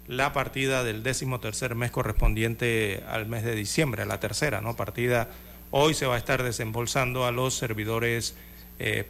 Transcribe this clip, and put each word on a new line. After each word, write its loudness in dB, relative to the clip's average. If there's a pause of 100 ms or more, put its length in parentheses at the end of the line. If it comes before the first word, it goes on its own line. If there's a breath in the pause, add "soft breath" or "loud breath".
la -2
partida 0
del -2
décimo -2
tercer -4
mes 0
correspondiente 2
al -4
mes -4
de -2
diciembre, 0
a -2
la -2
tercera, 0
¿no?, -4
partida. 0 (400 loud breath)
Hoy 6
se 0
va 2
a 0
estar 0
desembolsando 0
a 2
los 2
servidores, 0 (440 loud breath)
eh, 0